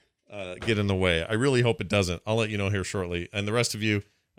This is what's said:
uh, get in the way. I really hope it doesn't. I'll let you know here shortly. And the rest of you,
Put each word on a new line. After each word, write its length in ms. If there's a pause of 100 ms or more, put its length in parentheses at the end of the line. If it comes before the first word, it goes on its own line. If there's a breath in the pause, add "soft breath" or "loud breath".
(320)
uh, 240
get 240
in 80
the 80
way. 300
I 80
really 280
hope 180
it 100
doesn't. 360
I'll 120
let 120
you 80
know 120
here 140
shortly. 480
And 160
the 60
rest 220
of 80
you, 180 (380)